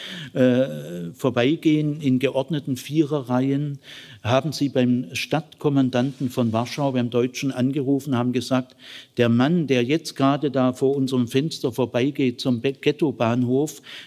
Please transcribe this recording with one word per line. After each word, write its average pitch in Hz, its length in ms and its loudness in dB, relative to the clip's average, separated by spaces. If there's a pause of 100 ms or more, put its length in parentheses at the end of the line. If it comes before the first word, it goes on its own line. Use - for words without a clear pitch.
(340)
äh, 147 800 0
vorbeigehen 151 880 0
in 131 200 2
geordneten 135 580 -2
Viererreihen, 139 1000 -2 (420)
haben 131 300 0
sie 139 180 -2
beim 123 440 2
Stadtkommandanten 135 1160 0
von 117 240 0
Warschau, 120 380 -2
beim 120 180 -2
Deutschen, 127 420 -2
angerufen, 135 640 0
haben 123 160 0
gesagt, 127 440 -2 (420)
"Der 120 120 4
Mann, 139 360 4
der 123 180 2
jetzt 147 320 -2
gerade 139 360 0
da 127 220 2
vor 135 220 0
unserem 131 320 0
Fenster 135 440 -2
vorbeigeht 127 680 -2
zum 120 220 0
Be-, 135 120 -2
Ghetto-Bahnhof, 127 1080 0 (260)